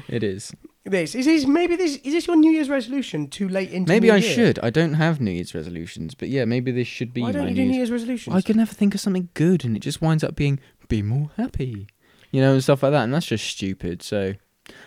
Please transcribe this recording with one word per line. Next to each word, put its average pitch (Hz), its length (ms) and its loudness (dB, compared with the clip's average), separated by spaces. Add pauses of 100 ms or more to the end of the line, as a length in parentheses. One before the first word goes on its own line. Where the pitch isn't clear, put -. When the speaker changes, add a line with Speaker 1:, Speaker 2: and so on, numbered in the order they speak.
Speaker 1:
It 120 140 -4
is. 98 300 -6 (320)
Speaker 2:
This 180 300 -2
is, 254 120 -2
is 302 200 4
maybe 339 280 2
this 330 300 -2
is 269 80 -4
this 330 140 -2
your 339 100 2
New 311 140 8
Year's 311 180 0
resolution? 240 600 -4
Too 196 200 -6
late 190 220 -4
into 180 200 -2
Speaker 1:
Maybe 226 180 6
Speaker 2:
New 220 40 8
Speaker 1:
I 208 60 6
Speaker 2:
Year? 190 160 2
Speaker 1:
should. 190 240 4
I 113 100 -2
don't 156 240 2
have 156 300 2
New 101 80 0
Year's 90 240 -6
resolutions, 82 600 -8
but - 140 -8
yeah, 131 160 0
maybe 123 260 0
this 120 160 -2
should - 280 -8
be 123 80 -4
Speaker 2:
Why 117 100 -2
don't 285 120 -2
Speaker 1:
my - 40 -2
Speaker 2:
you - 60 -2
do 262 80 2
Speaker 1:
New 254 60 2
Speaker 2:
New 262 100 2
Speaker 1:
Year's 247 100 0
Speaker 2:
Year's 233 140 -2
resolutions? 233 340 -4
Speaker 1:
I 190 60 4
can 220 160 2
never 226 160 0
think 202 200 2
of 202 60 -6
something 185 320 -2
good, 170 320 2
and 117 100 -2
it 101 60 -4
just - 220 -6
winds 160 200 2
up - 140 -4
being, 143 240 0 (280)
"Be 110 120 0
more 131 380 -2
happy," 127 480 -6 (440)
you 135 120 2
know, 135 100 6
and 135 100 4
stuff 135 200 2
like 139 100 4
that, 139 120 2
and 123 100 -2
that's 170 100 -2
just - 220 -4
stupid. 95 560 -6
So, 98 320 -4 (520)